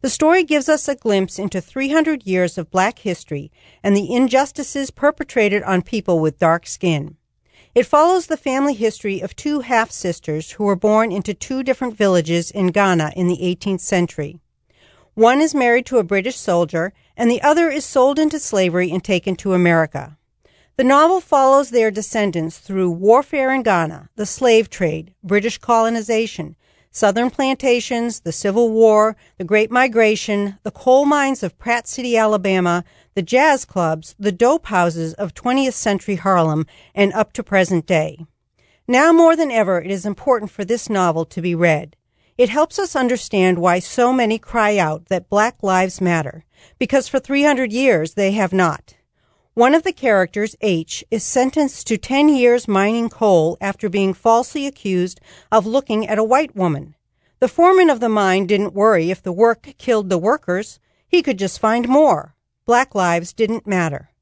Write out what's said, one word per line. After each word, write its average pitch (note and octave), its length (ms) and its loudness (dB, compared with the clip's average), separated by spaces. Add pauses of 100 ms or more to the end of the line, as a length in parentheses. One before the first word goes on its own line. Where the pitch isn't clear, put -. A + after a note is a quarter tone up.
The C4 100 -2
story E4+ 320 2
gives D4 260 0
us D4+ 200 0
a C#4 80 -4
glimpse G3 420 -2
into F#3+ 220 -6
three C4+ 300 -6
hundred D4+ 360 0
years F#3 320 -2
of E3 100 -10
Black F#3 300 -2
history D3+ 540 -10 (320)
and G3 120 2
the G3 160 -2
injustices C4 800 -2
perpetrated A3+ 720 -2
on F#3 200 -2
people F#3 360 -2
with D#3 220 -2
dark E3 260 0
skin. D#3 500 -4 (600)
It A#3+ 100 2
follows E4+ 400 2
the D#4 100 -4
family C#4 380 -2
history G#3 460 -4
of - 160 -10
two D4 240 -4
half-sisters G3+ 920 -4
who - 140 -6
were G3+ 100 2
born G#3+ 380 0
into G3 200 -6
two C4 300 -8
different B3 320 -4
villages E3+ 560 0
in F#3 220 -2
Ghana F3 420 0
in F3+ 140 -2
the F3+ 120 -2
eighteenth F3+ 420 -4
century. E3+ 580 -4 (760)
One A#3+ 260 4
is D#4 120 0
married B3 340 2
to B3+ 120 0
a G3+ 60 0
British G3+ 320 -4
soldier, E3+ 560 -2 (240)
and A#3 120 0
the A#3+ 140 -2
other D#4 260 4
is D4 160 -4
sold C#4 360 2
into D#4 180 0
slavery F#3 540 -2
and F3+ 100 -4
taken F#3+ 360 -2
to G3 140 -4
America. E3 640 0 (600)
The C4 80 0
novel D#4 360 4
follows C4+ 500 2
their A3+ 200 2
descendants F#3+ 680 -4
through F#3+ 320 -4
warfare C4 600 2
in C4 120 -2
Ghana, F3 500 -2
the G#3 120 -8
slave A3+ 440 2
trade, D#3+ 440 -6 (100)
British G3+ 340 -2
colonization, A3+ 960 -2 (380)
Southern A3+ 380 0
plantations, A#3+ 920 -2
the E3+ 100 -8
Civil G#3+ 400 0
War, A3 460 4 (220)
the F#3+ 60 -8
Great G#3+ 280 0
Migration, G#3+ 880 0
the G#3+ 80 -8
coal C4 340 2
mines C#4 380 0
of F3 160 -8
Pratt A#3 300 -4
City, A#3+ 280 -4
Alabama, F#3+ 680 0 (320)
the G3+ 60 -4
jazz C4+ 420 2
clubs, D#3+ 560 -4
the G#3 100 -2
dope A#3+ 360 0
houses E3 480 -2
of F#3+ 200 -8
twentieth C4 400 -2
century G3+ 400 -4
Harlem, E3 500 0 (300)
and G3 180 0
up G#3+ 200 -2
to A#3+ 100 -10
present F#3 440 0
day. D#3+ 380 -2 (600)
Now C#4 260 4
more E4 220 6
than D#4 160 -2
ever, F#3+ 320 0
it F3+ 80 -10
is G3 160 -6
important G#3+ 460 -2
for G#3 120 -8
this A3 240 -4
novel F3 360 0
to E3 180 -10
be E3+ 140 -2
read. D#3+ 400 0 (400)
It B3 140 2
helps D4+ 280 -2
us G4 160 -6
understand G#3+ 640 0
why F3+ 220 2
so B3 320 0
many A3+ 260 0
cry G#3+ 400 -2
out D#3 280 -2
that F3+ 220 -4
Black G#3+ 320 -2
lives F#3 400 -2
matter, E3 440 -2 (340)
because C4 300 0
for C4+ 100 -2
three C#4 240 -2
hundred C4 300 2
years A3 420 0
they G3 160 0
have G3 220 -2
not. F3 420 -2 (600)
One B3+ 200 4
of D#4+ 80 2
the F#4 100 -4
characters, G#3 680 -2
H, F3 500 -4
is A3 140 -4
sentenced C4 640 -2
to G#3+ 100 -2
ten C#4 300 2
years B3 400 2
mining G#3+ 400 0
coal F3 520 2
after G3 280 -6
being F#3+ 260 -2
falsely B3 540 0
accused F#3 520 -6 (300)
of G#3 160 2
looking A3 400 -2
at G#3 100 -4
a G#3+ 60 0
white B3+ 320 0
woman. D#3 400 -4 (460)
The B3 80 0
foreman F4+ 420 4
of B3+ 80 0
the A#3 100 -2
mine G3 380 0
didn't G3+ 260 -2
worry G3 380 2
if F#3 100 -6
the F3+ 120 -8
work A3+ 440 0
killed G#3+ 320 -2
the F#3 80 0
workers. G3 600 -4 (300)
He F4+ 140 2
could G3+ 180 -2
just F#3+ 180 -4
find A#3 300 0
more. C4 480 2 (300)
Black B3 280 0
lives F3 380 -2
didn't A3+ 340 -4
matter. E3+ 560 -4